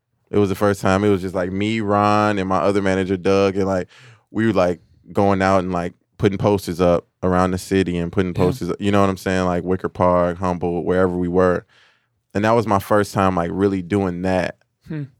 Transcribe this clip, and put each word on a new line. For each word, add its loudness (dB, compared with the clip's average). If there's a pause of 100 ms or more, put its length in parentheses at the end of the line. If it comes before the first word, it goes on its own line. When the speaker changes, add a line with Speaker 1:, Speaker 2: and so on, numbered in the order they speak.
(300)
Speaker 1:
it -2
was 2
the -2
first 0
time, 2
it 2
was 2
just, -8
like, -4
me, -4
Ron, 2
and -4
my 0
other 0
manager, 0
Doug, 0
and, 0
like, -2 (420)
we -2
were, 2
like, 2 (320)
going 0
out 4
and, -6
like, -6 (260)
putting 0
posters 0
up 2 (160)
around 2
the -4
city -2
and -4
putting -2
Speaker 2:
Yeah. 0
Speaker 1:
posters -2
up, -6
you -2
know 2
what 2
I'm -4
saying? -2
Like, -2
Wicker -4
Park, 0
Humboldt, -4
wherever 2
we -2
were. 2 (680)
And -2
that 2
was 2
my 2
first 0
time, 2
like, -2
really 0
doing -2
that. -2 (300)
Speaker 2:
Hmm. -10 (160)